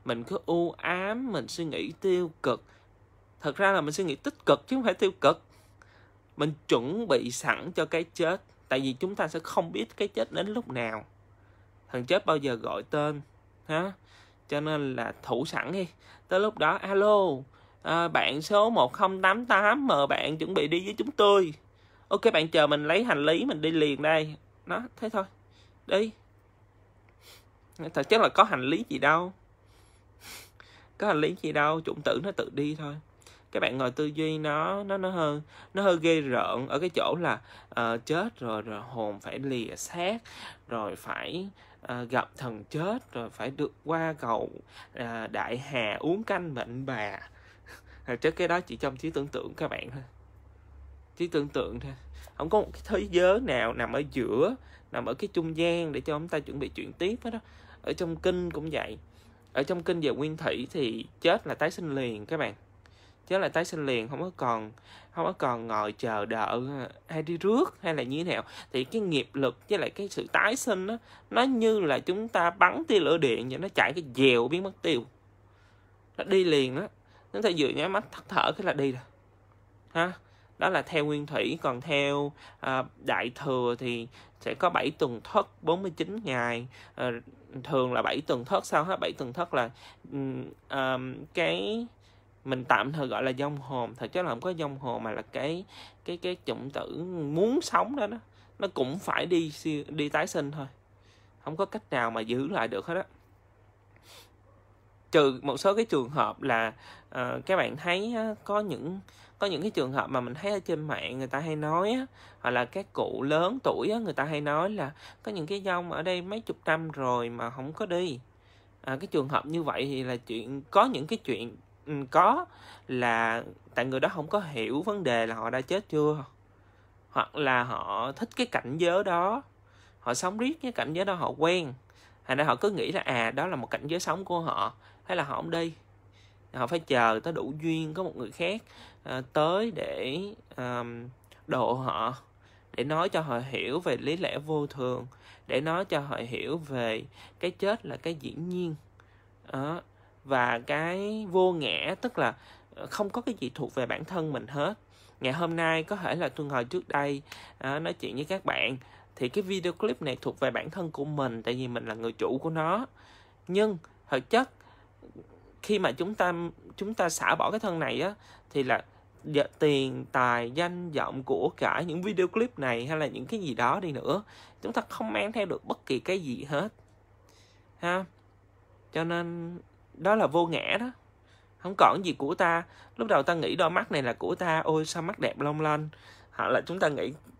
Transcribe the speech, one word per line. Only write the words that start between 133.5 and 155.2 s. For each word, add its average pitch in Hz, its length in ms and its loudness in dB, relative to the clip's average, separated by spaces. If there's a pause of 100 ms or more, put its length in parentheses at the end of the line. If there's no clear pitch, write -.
một 117 140 -6
cảnh 117 160 -4
giới 165 140 -2
sống 180 240 -2
của 175 160 -2
họ, 113 340 -2 (320)
thế 185 80 -2
là 165 100 0
họ 143 120 -4
không 165 140 -6
đi. 165 220 -2 (800)
Họ 127 120 0
phải 170 120 0
chờ 117 440 4
tới 170 100 -4
đủ 143 200 -4 (100)
duyên 160 320 -2
có 185 80 -4
một 175 140 -6
người 120 140 -8
khác, 190 320 -4 (420)
à, 131 180 -6 (100)
tới 180 380 2
để, 139 500 -4 (360)
ờm, 120 520 -6 (380)
độ 113 260 2
họ, 127 440 -2 (600)
để 120 80 0
nói 160 240 2
cho 185 120 0
họ 123 280 -2
hiểu 120 320 -4
về 160 160 0
lý 143 200 -2
lẽ 170 220 -4
vô 147 280 -2
thường, 127 400 -4 (400)
để 127 140 2
nói 165 240 0
cho 160 160 0
họ 143 160 -6 (120)
hiểu 127 300 -4
về 123 460 -2 (360)
cái 180 100 -2
chết 196 360 -2
là 143 100 -8
cái 165 180 -6
dĩ 147 220 -10
nhiên. 175 380 -4 (800)
Đó. 147 280 -4 (440)
Và 123 340 2
cái 185 720 -2
vô 185 220 6
ngã, 120 480 -2
tức - 180 -4
là, 127 160 2 (400)
ờ, - 120 -12
không 202 240 -2
có 240 100 -4
cái 240 200 -4
gì 123 140 -4
thuộc 123 200 -6
về 127 120 0
bản - 180 -4
thân 160 280 -4
mình 117 140 -6
hết. 147 280 -2 (460)